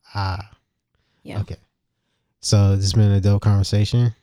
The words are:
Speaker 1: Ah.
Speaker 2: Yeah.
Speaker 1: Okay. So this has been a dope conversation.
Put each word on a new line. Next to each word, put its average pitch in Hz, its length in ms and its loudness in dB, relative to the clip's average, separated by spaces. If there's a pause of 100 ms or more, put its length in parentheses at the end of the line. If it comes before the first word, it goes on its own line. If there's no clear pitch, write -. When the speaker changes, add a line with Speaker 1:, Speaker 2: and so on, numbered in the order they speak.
(140)
Speaker 1:
Ah. 98 360 -6 (720)
Speaker 2:
Yeah. 95 200 -10
Speaker 1:
Okay. - 140 -12 (840)
So 101 340 2
this 98 120 -2
has 95 80 -2
been 104 180 4
a 98 80 2
dope 101 220 0
conversation. 104 720 0 (100)